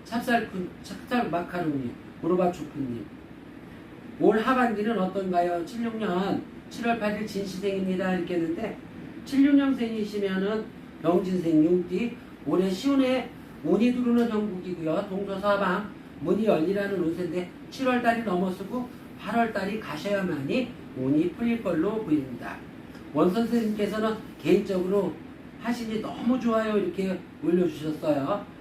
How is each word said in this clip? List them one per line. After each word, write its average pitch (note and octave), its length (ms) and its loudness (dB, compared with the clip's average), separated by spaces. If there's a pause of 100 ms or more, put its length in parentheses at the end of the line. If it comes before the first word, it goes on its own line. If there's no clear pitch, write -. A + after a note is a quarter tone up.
찹쌀, A#3 460 0 (320)
찹쌀 - 480 -2
마카롱님, D#3+ 600 -2 (320)
오로바초프님, D3 800 0 (1120)
"올 G#3 200 6
하반기는 A3+ 580 2
어떤가요?" F3+ 680 0
칠육 A3+ 320 -4
년 F#3+ 440 0 (300)
칠월 A#3 280 -2
팔 G#3 220 -2
일 G#3+ 60 -4
진시생입니다. F#3+ 880 -2
이렇게 F3 200 -2
했는데 E3 400 -2 (480)
칠육 C#4 320 6
년생이시면은 A3 1120 2 (380)
병진생 E3+ 600 4
용띠, F3+ 540 2 (300)
올해 F3+ 220 4
시운에 C4 600 2 (340)
운이 A3 300 6
들어오는 A#3+ 360 4
형국이고요. F3+ 800 -2
동서사방 G3 840 0 (300)
문이 G3+ 240 2
열리라는 G3 580 2
운세인데 E3+ 480 -2 (180)
칠월 B3+ 320 0
달이 A#3 220 2
넘어서고 F#3+ 680 -2 (300)
팔월 A3+ 340 0
달이 G3+ 260 -2
가셔야만이 F3+ 920 -2 (260)
운이 D3 360 2
풀릴 A#3 300 0
걸로 G3 400 0
보입니다. B2+ 540 -2 (560)
원 E3+ 180 6
선생님께서는 A3 840 2 (280)
개인적으로 F#3 720 2 (480)
하시니 A3+ 400 -2
너무 A#3+ 360 0
좋아요 A3 400 2
이렇게 F#3 400 0 (240)
올려주셨어요. D3+ 1040 2 (160)